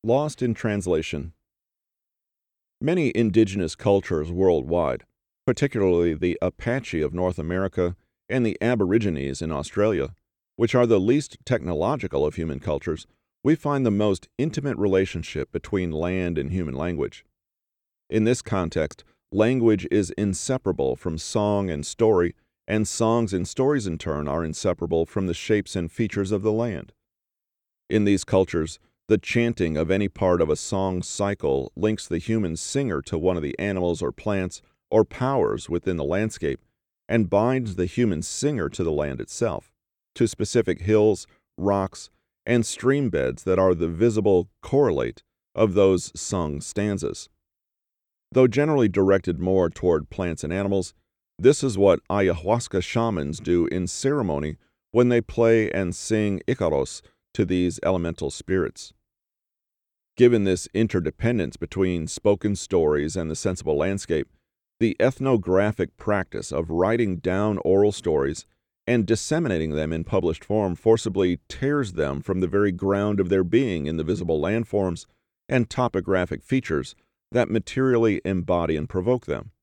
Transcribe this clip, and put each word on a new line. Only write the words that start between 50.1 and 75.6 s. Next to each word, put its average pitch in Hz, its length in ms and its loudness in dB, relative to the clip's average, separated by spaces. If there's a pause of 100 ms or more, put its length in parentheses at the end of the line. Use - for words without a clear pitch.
plants 87 320 -6
and 76 100 -4
animals, 98 420 -2 (440)
this 131 240 4
is 113 160 -2
what 98 220 6 (100)
ayahuasca 98 720 0
shamans 90 560 -2
do 87 280 2
in 90 200 -2
ceremony 85 720 -2 (340)
when 123 200 4
they 120 100 4
play 113 500 2
and 90 240 -4
sing 104 540 -2
Icaros 76 540 -2 (320)
to 107 100 0
these 90 400 0
elemental 85 480 -2
spirits. - 600 -4 (1200)
Given 120 280 6
this 92 280 0
interdependence 101 880 0
between 87 480 -2
spoken 101 500 0
stories 78 600 2
and 80 140 -4
the 78 60 -4
sensible 87 400 -2
landscape, 85 520 -2 (520)
the 110 180 2
ethnographic 104 1000 2
practice - 520 -4
of 80 200 -4
writing 95 480 2
down 98 400 0
oral 101 340 4
stories 76 540 -2 (400)
and 117 180 2
disseminating 104 680 0
them 78 200 -2
in 82 120 -4
published 85 380 -2
form 101 320 -2
forcibly 98 640 2 (100)
tears 135 420 -4
them 73 300 -2
from 92 180 -4
the 90 60 2
very 101 260 2
ground 98 480 0
of 90 80 2
their 95 160 4
being 90 420 2
in 80 120 -2
the 78 60 -4
visible 82 360 0
landforms 98 640 -2 (460)
and 123 180 2